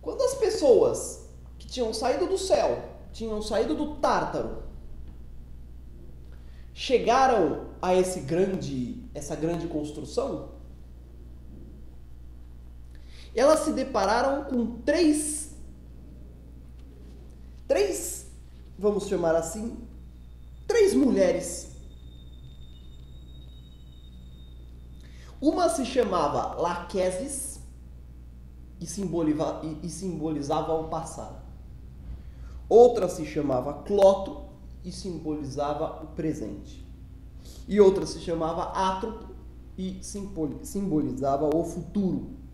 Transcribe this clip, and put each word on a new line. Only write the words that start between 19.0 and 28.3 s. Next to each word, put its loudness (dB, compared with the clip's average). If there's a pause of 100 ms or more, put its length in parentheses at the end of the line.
chamar 4
assim, -2 (920)
três 8
mulheres. 4 (3750)
Uma 2
se -2
chamava 0
Laquesis -2 (1160)